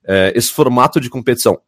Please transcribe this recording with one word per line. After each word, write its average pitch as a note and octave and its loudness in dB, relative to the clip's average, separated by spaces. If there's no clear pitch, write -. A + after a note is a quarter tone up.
é, F#2+ 0
esse A#2 -2
formato C3 0
de B2 -4
competição. A#2+ -2